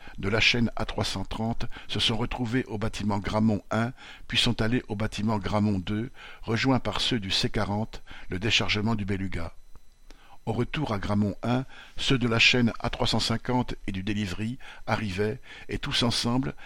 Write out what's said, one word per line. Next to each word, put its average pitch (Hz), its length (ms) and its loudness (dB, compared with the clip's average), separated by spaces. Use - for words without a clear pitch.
de 73 100 -2
la 107 120 4
chaîne 120 360 4
A 113 80 -2
trois - 200 -2
cent 98 200 -2
trente 113 420 0
se - 100 -2
sont - 180 2
retrouvés 120 500 0
au 107 120 -6
bâtiment 104 400 0
Gramont 107 520 2
un, 113 220 0
puis - 100 -2
sont 113 240 2
allés 113 260 2
au 107 80 -4
bâtiment 107 420 0
Gramont 101 420 2
deux, 104 300 -2
rejoints 117 380 2
par 104 200 0
ceux - 180 2
du 95 120 -2
C 120 200 2
quarante, 104 540 -2
le 92 100 -4
déchargement 107 560 2
du 104 100 0
Beluga. 98 500 -2
Au 113 60 0
retour 120 400 -2
à 104 60 0
Gramont 104 440 2
un, 123 220 2
ceux - 220 4
de 120 100 2
la 117 100 4
chaîne 120 400 6
A 120 120 -2
trois - 160 0
cent 117 120 2
cinquante 120 580 0
et 104 60 0
du 92 100 -2
delivery 104 560 -2
arrivaient, 107 540 0
et 101 80 -2
tous - 240 0
ensemble, 123 520 2